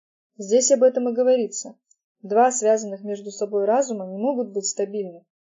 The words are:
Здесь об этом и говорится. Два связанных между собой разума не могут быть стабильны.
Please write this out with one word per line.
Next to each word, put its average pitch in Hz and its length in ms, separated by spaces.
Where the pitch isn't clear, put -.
Здесь 220 340
об 254 120
этом 254 260
и 233 60
говорится. 247 600
Два 220 320
связанных 214 520
между 208 260
собой 202 340
разума 226 420
не 190 120
могут 240 320
быть 196 160
стабильны. 196 580